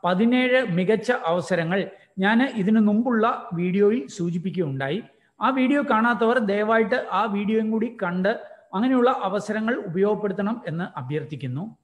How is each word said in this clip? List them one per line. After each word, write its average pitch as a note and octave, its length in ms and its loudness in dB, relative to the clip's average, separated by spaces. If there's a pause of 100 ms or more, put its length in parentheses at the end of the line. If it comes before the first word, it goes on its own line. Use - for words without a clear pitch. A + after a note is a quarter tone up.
പതിനേഴ് B3 560 4 (160)
മികച്ച G#3+ 340 2 (200)
അവസരങ്ങൾ F3 600 0 (280)
ഞാൻ G#3 200 4 (220)
ഇതിനു A3 200 4
മുമ്പുള്ള A3+ 720 2
വീഡിയോയിൽ G3 480 2 (160)
സൂചിപ്പിക്കുകയുണ്ടായി. E3+ 880 -4 (380)
ആ A#3 180 2
വീഡിയോ C4 320 2
കാണാത്തവർ A3+ 480 2
ദയവായിട്ട് G#3+ 600 2 (140)
ആ F#3+ 120 0
വീഡിയോയും G#3+ 460 -2
കൂടി A3+ 320 -2
കണ്ട് F#3 300 0 (420)
അങ്ങനെയുള്ള B3+ 360 4 (180)
അവസരങ്ങൾ G#3+ 480 -2 (140)
ഉപയോഗപ്പെടുത്തണം G3+ 760 0
എന്ന് E3 320 -6
അഭ്യർത്ഥിക്കുന്നു. C#3+ 840 -8